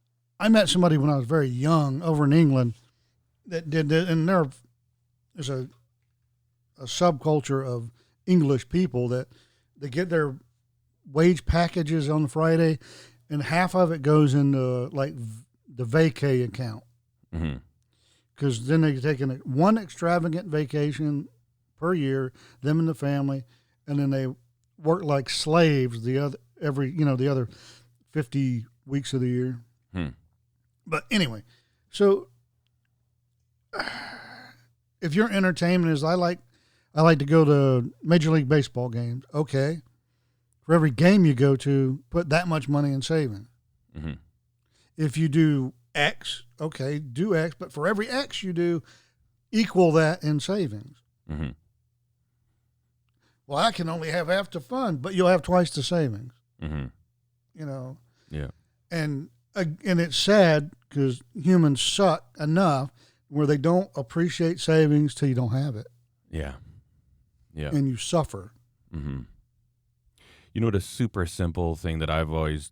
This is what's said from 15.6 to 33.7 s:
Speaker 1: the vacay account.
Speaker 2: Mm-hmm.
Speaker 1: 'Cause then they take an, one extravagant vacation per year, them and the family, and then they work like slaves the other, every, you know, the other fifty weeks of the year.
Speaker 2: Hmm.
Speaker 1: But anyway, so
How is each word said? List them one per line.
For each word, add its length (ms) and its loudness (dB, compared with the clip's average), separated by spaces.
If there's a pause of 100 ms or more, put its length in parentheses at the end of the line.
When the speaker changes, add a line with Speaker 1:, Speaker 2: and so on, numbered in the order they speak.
Speaker 1:
the 160 -8
vacay 600 0
account. 380 -10 (520)
Speaker 2:
Mm-hmm. 240 -4 (800)
Speaker 1:
'Cause 300 -4
then 140 2
they 200 2
take 200 -2
an, 240 -4
one 340 2
extravagant 680 -4
vacation 800 -4 (500)
per 160 -2
year, 380 -2 (300)
them 180 0
and 80 0
the 60 -4
family, 500 -4 (420)
and 120 -4
then 120 0
they 160 -2 (520)
work 260 0
like 260 -2
slaves 720 2
the 160 -2
other, 200 -4 (220)
every, 300 -4
you 140 -2
know, 120 2
the 120 0
other 200 -2 (640)
fifty 540 -2 (200)
weeks 260 -6
of 80 -2
the 80 0
year. 320 -4 (320)
Speaker 2:
Hmm. 160 -6 (800)
Speaker 1:
But 260 -6
anyway, 320 -2 (460)
so 380 2 (1400)